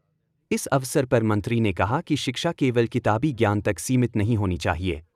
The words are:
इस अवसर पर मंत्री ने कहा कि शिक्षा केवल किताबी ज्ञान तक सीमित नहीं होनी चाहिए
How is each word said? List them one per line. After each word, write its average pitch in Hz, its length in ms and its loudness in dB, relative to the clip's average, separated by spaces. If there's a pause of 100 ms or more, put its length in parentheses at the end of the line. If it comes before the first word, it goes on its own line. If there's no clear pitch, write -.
(520)
इस 226 140 -4
अवसर 131 380 0
पर 123 180 2
मंत्री 110 380 0
ने 107 120 2
कहा 101 280 0
कि 156 160 -2
शिक्षा 139 360 -4
केवल 120 340 2
किताबी 120 460 0
ज्ञान 104 280 2
तक 104 180 -2
सीमित 123 380 0
नहीं 110 200 2
होनी 95 200 0
चाहिए 82 460 -2 (140)